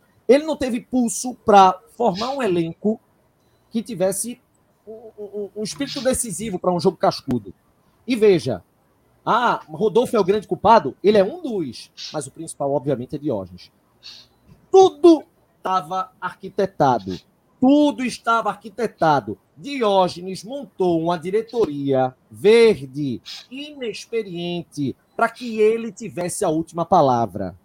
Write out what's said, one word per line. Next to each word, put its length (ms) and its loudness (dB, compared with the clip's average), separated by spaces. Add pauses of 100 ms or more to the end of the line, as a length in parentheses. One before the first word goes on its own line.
(280)
ele 180 6
não 120 -4
teve 240 -4
pulso 540 -4 (100)
pra 340 6 (160)
formar 360 -2
um 100 -6
elenco 580 -2 (720)
que 140 -6
tivesse 580 -4 (460)
um, 320 -18
um, 380 -10
um 60 -6
espírito 380 -8
decisivo 560 -4
pra 160 -2
um 60 -2
jogo 180 0
cascudo. 560 -4 (540)
E 80 -2
veja, 480 2 (600)
ah, 440 0
Rodolfo 500 0
é 20 4
o 60 4
grande 220 -2
culpado? 560 2
Ele 160 6
é 40 6
um 160 -6
dos, 520 -8 (200)
mas 140 -8
o 60 -18
principal, 400 -6
obviamente, 440 -4
é 40 -8
Diógenes. 520 -8 (1000)
Tudo 520 6 (380)
tava 580 -4
arquitetado. 960 -2 (460)
Tudo 420 4
estava 460 -2
arquitetado. 880 -2 (180)
Diógenes 880 -2
montou 580 -2
uma 160 -2
diretoria 960 -2 (160)
verde, 920 2 (720)
inexperiente, 1000 -8 (200)
pra 140 0
que 320 -8
ele 300 0
tivesse 520 -8
a 60 0
última 360 -4
palavra. 800 2